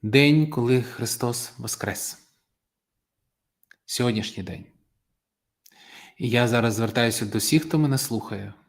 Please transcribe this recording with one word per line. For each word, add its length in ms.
День, 460
коли 320
Христос 760
воскрес. 680
Сьогоднішній 580
день. 220
І 120
я 180
зараз 260
звертаюся 520
до 120
всіх, 280
хто 140
мене 180
слухає. 560